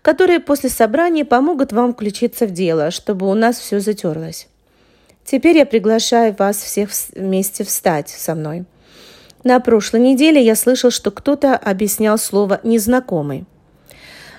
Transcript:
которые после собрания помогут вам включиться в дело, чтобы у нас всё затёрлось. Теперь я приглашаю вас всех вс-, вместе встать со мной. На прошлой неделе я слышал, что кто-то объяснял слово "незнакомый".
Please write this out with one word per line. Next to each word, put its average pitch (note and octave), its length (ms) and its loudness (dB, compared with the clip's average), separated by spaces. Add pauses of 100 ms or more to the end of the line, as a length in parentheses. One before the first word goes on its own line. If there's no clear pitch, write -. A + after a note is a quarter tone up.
которые F4 380 4
после C#4+ 280 -2
собрания D4+ 560 0
помогут C#4 480 0
вам A#3+ 220 0
включиться A3+ 520 -4
в G3+ 40 -4
дело, E3 400 -2
чтобы F#3+ 400 -4
у F#3+ 40 2
нас A3+ 240 0
всё - 200 -6
затёрлось. E3+ 680 -6 (760)
Теперь D#4 340 2
я C#4+ 60 6
приглашаю A3 720 2
вас G3+ 200 0
всех - 340 -6
вс-, - 240 -10
вместе F#3+ 480 -4
встать E3 460 -2
со - 260 -8
мной. D#3+ 300 -8 (800)
На B3 160 4
прошлой A3+ 400 0
неделе C4+ 420 4
я A3 140 4
слышал, B3 340 2
что A3 220 -4
кто-то C#4 440 0
объяснял G#3+ 640 0
слово G3+ 460 -2
"незнакомый". G#3+ 840 -2 (920)